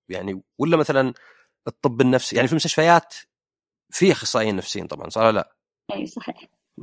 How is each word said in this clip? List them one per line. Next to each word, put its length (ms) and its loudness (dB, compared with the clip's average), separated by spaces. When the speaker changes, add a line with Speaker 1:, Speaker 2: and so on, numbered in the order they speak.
Speaker 1:
يعني، 340 -8
ولا 180 2
مثلًا 360 0
الطب 340 -2
النفسي؟ 360 2
يعني 120 2
في 60 -2
مستشفيات 600 2
في 220 4
أخصائيين 440 -2
نفسيين 300 -8
طبعًا، 220 -12
صح 120 -4
ولا 120 4
لا؟ 240 -4
Speaker 2:
أي، 120 -8
صحيح. 420 -14